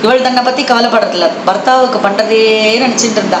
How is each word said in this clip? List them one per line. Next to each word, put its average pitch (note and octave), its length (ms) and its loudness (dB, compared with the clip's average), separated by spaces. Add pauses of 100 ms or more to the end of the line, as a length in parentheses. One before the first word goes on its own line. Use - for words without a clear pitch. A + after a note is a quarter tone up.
இவள் B3+ 180 2
தன்னை B3 220 0
பத்தி C4 200 -2
கவலைப்படுறது A#3 480 0
இல்ல, F3 140 -2
பர்த்தாவுக்கு A#3+ 760 0
பண்றதே A3 640 0 (160)
நினைச்சிட்டு A#3 300 -2
இருந்தா. F#3+ 300 -2